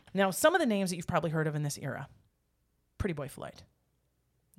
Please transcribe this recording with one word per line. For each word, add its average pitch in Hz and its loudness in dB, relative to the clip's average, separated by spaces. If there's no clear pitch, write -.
Now, 190 4
some 311 4
of 370 4
the 311 4
names 196 2
that 180 -4
you've 160 -8
probably 165 0
heard 156 0
of 151 -2
in 147 -2
this 143 -4
era. 135 -8
Pretty 185 -2
Boy 143 -6
Floyd. - -12